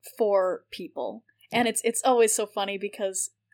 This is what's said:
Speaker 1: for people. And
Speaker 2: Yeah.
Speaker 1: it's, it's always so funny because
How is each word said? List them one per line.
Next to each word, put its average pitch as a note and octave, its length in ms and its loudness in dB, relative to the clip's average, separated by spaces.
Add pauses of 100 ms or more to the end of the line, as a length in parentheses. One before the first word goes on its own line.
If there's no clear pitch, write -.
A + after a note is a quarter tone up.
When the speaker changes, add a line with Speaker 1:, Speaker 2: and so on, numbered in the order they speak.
(160)
Speaker 1:
for G3 540 2
people. F3+ 540 -10 (280)
And B3 140 2
Speaker 2:
Yeah. C#4+ 40 2
Speaker 1:
it's, C#4 120 -4
it's A#3 220 -2
always A#3 300 6
so G#3+ 120 -2
funny G3+ 320 -4
because G3 520 -6 (220)